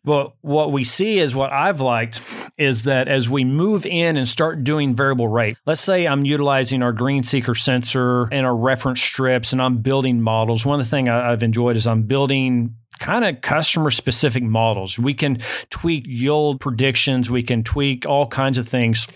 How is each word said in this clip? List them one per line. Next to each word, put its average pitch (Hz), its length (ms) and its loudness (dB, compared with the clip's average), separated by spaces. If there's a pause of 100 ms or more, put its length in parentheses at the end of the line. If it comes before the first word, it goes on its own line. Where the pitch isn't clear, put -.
But 143 380 0
what 147 320 0
we 139 100 0
see 196 360 2
is, 139 180 0
what 135 160 -2
I've 156 260 0
liked 117 400 -2 (380)
is 131 260 2
that 131 240 2
as 135 220 0
we 131 160 0
move 165 400 0
in 170 320 0
and 127 100 0
start 160 380 -2
doing 143 280 0
variable 127 360 0
rate, 113 260 0 (100)
let's 156 140 0
say 185 260 2
I'm 143 200 0
utilizing 139 580 0
our 123 80 0
green 127 320 0
seeker 123 320 0
sensor 123 680 0
and 131 200 -2
our 123 120 0
reference 127 440 0
strips 127 520 0
and 127 80 0
I'm 127 160 2
building 131 420 0
models. 110 460 0
One 143 160 0
of 123 40 -2
the 113 40 -4
things 135 180 0
I, 120 240 2
I've 117 120 0
enjoyed 120 340 2
is 110 100 0
I'm 113 160 2
building 131 720 0 (220)
kind 220 260 -2
of 170 160 -2
customer 156 500 0
specific 127 540 2
models. 110 560 0
We 131 140 0
can 139 240 -2 (320)
tweak 165 360 -4
yield 139 540 0
predictions. 131 680 0
We 123 140 0
can 120 200 0
tweak 139 420 -2
all 143 220 0
kinds 135 300 0
of 117 100 -4
things. 113 480 0